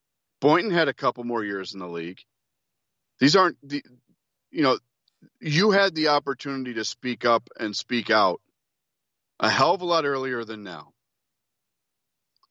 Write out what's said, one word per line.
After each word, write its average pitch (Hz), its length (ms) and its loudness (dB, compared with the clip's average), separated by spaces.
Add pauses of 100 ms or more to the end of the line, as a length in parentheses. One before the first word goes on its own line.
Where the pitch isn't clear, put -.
(380)
Boynton 175 320 2
had 170 160 2
a 139 60 -2
couple 123 300 -4
more 117 200 -4
years 98 300 -8
in 98 60 -14
the 92 80 -10
league. 85 320 -10 (1000)
These 143 160 4
aren't 185 220 4 (100)
the, 143 160 -6 (680)
you - 100 -4
know, 131 160 4 (640)
you 160 320 2
had 196 240 2
the 156 140 0
opportunity 139 640 -2
to 110 100 -4
speak 123 400 -8
up 117 240 2 (100)
and 107 160 -6
speak 117 360 -4
out 101 280 4 (1000)
a 107 100 2
hell 139 240 2
of 185 80 -2
a 180 40 -8
lot 170 200 0
earlier 131 400 -4
than 107 180 -12
now. 82 300 -14 (1600)